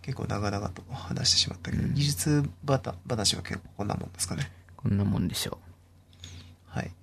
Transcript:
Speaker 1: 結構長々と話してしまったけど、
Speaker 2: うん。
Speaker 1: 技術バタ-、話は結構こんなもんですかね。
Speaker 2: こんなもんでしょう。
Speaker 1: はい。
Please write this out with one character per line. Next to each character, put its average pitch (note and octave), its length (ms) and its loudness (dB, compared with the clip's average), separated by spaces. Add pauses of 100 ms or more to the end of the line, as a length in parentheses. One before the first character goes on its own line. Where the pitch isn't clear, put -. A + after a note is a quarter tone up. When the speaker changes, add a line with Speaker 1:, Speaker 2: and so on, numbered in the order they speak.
Speaker 1:
結 C3 80 -2
構 - 100 -2
長 G#2 240 0
々 G2+ 200 -2
と - 200 -10
話 - 420 0
し - 20 -
て - 60 6
し - 100 2
ま - 80 -6
っ - 20 -16
た - 100 -8
け - 60 0
ど、 - 80 2
Speaker 2:
う - 40 2
ん。 - 60 2
Speaker 1:
技 C#3+ 120 4
術 D3 440 4 (140)
バ C3+ 160 4
タ-、 - 160 -6 (140)
話 A2 260 2
は - 60 -6
結 - 180 -6
構 - 100 -16 (100)
こ G#2 40 -2
ん G#2 60 -2
な - 60 2
も - 100 -4
ん - 80 -12
で - 80 -18
す - 80 -2
か - 60 -4
ね。 C#3+ 140 -4 (280)
Speaker 2:
こ - 100 -2
ん G2+ 100 4
な G2+ 60 4
も G#2 160 2
ん F2+ 80 2
で - 80 -2
し - 140 -2
ょ - 100 -6 (1120)
う。 - 80 -4
Speaker 1:
は - 20 -4
い。 - 100 -8 (120)